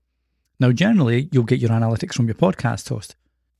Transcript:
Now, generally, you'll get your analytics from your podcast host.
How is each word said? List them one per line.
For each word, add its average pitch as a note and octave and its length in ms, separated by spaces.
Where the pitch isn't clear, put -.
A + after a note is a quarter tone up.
Now, B2+ 120
generally, C#3 600
you'll B2+ 120
get B2 160
your A#2+ 100
analytics A2+ 460
from B2 100
your A2 80
podcast A#2+ 560
host. A2+ 260